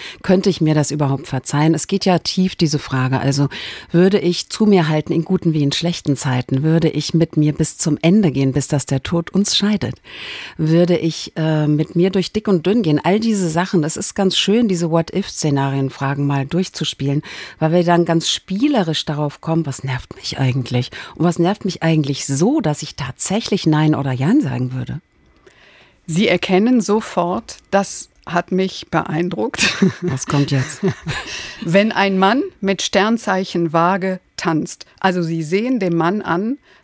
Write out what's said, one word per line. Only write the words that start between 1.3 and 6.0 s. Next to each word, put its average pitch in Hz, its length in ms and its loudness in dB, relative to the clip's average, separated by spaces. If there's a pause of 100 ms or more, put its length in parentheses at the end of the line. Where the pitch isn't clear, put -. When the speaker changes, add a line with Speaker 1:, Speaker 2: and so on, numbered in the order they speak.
Speaker 1:
Es 156 140 0
geht 196 160 -2
ja 180 160 4
tief, - 380 -2
diese 151 220 2
Frage. 131 400 -2
Also 139 280 2 (440)
würde 185 280 4
ich - 300 -2
zu - 160 0
mir 180 240 4
halten 156 240 0
in 165 100 0
guten 175 300 0
wie 151 100 0
in 139 80 2
schlechten 165 460 -2